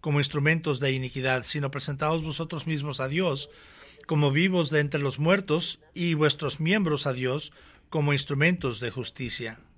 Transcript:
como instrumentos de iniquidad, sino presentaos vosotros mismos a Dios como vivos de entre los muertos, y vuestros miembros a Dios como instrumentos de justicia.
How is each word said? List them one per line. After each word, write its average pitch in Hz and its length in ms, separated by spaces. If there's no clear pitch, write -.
como 147 180
instrumentos 151 580
de 135 140
iniquidad, 131 520
sino 139 260
presentaos 147 520
vosotros 160 440
mismos 147 340
a 131 80
Dios 151 400
como 147 240
vivos 170 380
de 151 120
entre 147 200
los 135 180
muertos, 175 640
y 170 200
vuestros 147 460
miembros 165 460
a 135 60
Dios 127 400
como 147 220
instrumentos 143 680
de 120 100
justicia. 113 720